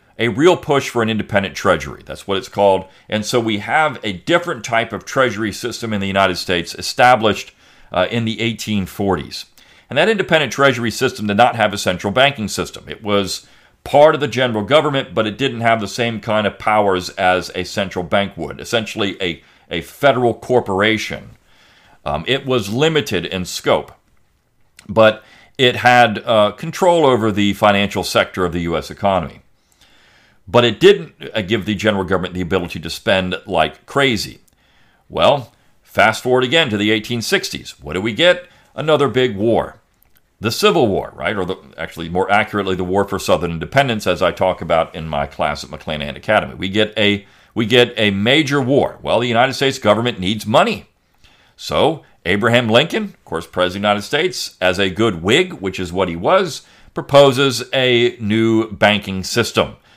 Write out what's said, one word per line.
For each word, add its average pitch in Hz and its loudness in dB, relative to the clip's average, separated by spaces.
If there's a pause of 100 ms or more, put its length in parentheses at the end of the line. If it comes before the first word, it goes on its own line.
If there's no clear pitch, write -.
(200)
a 113 0
real 147 2
push 139 -2
for 120 -2
an 110 0
independent 101 -2
treasury. 73 -2
That's - -14
what 98 -2
it's - -8
called. 95 2 (220)
And 107 -4
so 123 0
we 110 -2
have 131 -2
a 107 -4
different 170 -4
type 117 -2
of 98 -10
treasury 110 -2
system 113 -8
in 101 -2
the 98 -4
United 95 2
States 87 -4
established, 113 2 (380)
uh, 90 0
in 117 -2
the 113 -6
eighteen 107 -2
forties. 90 -4 (440)
And 123 -4
that 180 2
independent 160 0
treasury 120 2
system 120 -2
did 101 0
not 120 6
have 107 0
a 101 -6
central 101 -2
banking 127 0
system. - -8
It 76 -14
was 101 -2 (360)
part 151 6
of 135 -2
the 147 -2
general 113 -2
government, 139 0
but 110 2
it 107 -6
didn't 120 -4
have 113 4
the 101 -6
same 117 -4
kind 107 0
of 95 -4
powers 101 2
as 92 0
a 90 -4
central 92 -6
bank 101 -2
would, 71 -10
essentially 107 -4
a, 87 -6 (300)
a 82 -4
federal 127 0
corporation. 107 -2 (680)
Um, 73 -6
it 135 -2
was 113 -2
limited 131 0
in 90 -6
scope, - -2 (960)
but 107 4 (340)
it 123 2
had, 120 4
uh, 107 4
control 165 2
over 113 2
the 101 2
financial 101 2
sector 95 0
of 82 -2
the 87 -2
U 82 -2
S 73 -8
economy. 95 -2 (1040)
But 120 4
it 113 0
didn't, 196 4 (200)
uh, 110 -4
give 98 -2
the 107 -2
general 101 0
government 87 -2
the 92 -6
ability 90 -2
to 82 -10
spend 92 -2 (100)
like 80 -2
crazy. 135 -2 (720)
Well, 110 0 (300)
fast 107 0
forward 127 2
again 147 2
to 104 -2
the 104 2
eighteen 113 -2
sixties. - -6
What 73 -10
do 92 -4
we 117 -4
get? 175 2 (280)
Another 143 0
big 123 0
war. 98 -2 (600)
The 107 -2
Civil 170 2
War, 87 -2
right? 87 -4
Or 95 -2
the, 90 -6 (200)
actually, 82 -10
more 90 0
accurately, 101 0
the 92 -4
War 92 0
for 101 -4
Southern 87 0
Independence, 107 -2
as 90 0
I 85 2
talk 92 -2
about 80 0
in 80 -10
my 71 -2
class 76 -6
at - -18
McClanahan 73 -8
Academy. 101 0
We 90 -6
get 107 0
a, 101 0 (300)
we 117 -2
get 120 4
a 107 2
major 135 0
war. 135 0
Well, 85 0
the 123 -2
United 123 2
States 135 -2
government 107 0
needs 92 -4
money. 147 0 (680)
So 131 0 (200)
Abraham 113 2
Lincoln, 160 2
of - -16
course, 82 -8
President 101 -2
of 98 -8
the 104 0
United 104 2
States, - -4
as 92 2
a 98 0
good 98 0
Whig, 120 2
which 92 -6
is 87 -6
what 92 0
he 85 -6
was, 160 -2 (320)
proposes 135 4 (100)
a 123 2
new 110 0
banking 95 0
system. 107 -2 (200)